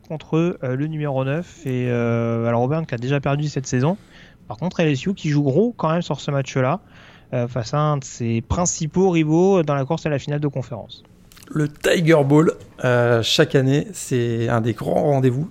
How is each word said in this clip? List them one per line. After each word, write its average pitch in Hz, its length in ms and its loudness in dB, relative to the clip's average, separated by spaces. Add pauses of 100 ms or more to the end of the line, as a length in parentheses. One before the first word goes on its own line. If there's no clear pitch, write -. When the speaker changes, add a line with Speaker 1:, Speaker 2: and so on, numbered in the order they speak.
Speaker 1:
contre, 165 560 -2
euh, 127 100 -2
le 139 140 -2
numéro 147 360 -4
neuf. 151 400 -6
Et, 123 240 -2
euh, 117 580 0
alors 117 160 2
Auburn 156 240 -2
qui - 100 -8
a - 20 -4
déjà 135 220 -2
perdu 147 280 -2
cette 139 200 -6
saison. 139 280 0 (520)
Par 113 80 -12
contre, 180 240 -4
L 160 80 4
S 135 180 -2
U 196 80 -2
qui 160 160 -4
joue 147 140 2
gros 180 320 2
quand 160 140 0
même 170 120 0
sur - 180 -6
ce - 120 -6
match-là, 135 480 0 (520)
euh, 123 140 -2
face 120 260 -6
à 147 60 0
un 151 200 0
de 135 60 -10
ses 117 360 -4
principaux 175 680 0
rivaux 170 520 4
dans 151 140 0
la 135 80 0
course 160 220 -4
à - 20 0
la 147 100 0
finale 147 220 -4
de 147 80 0
conférence. 120 560 -10 (480)
Speaker 2:
Le 151 140 0
Tiger 160 580 4
Bowl, 151 280 6 (320)
euh, 120 400 4
chaque 156 320 2
année, 139 360 2
c'est 120 560 -2
un 117 120 0
des 113 120 -2
grands - 300 -2
rendez-vous 139 480 2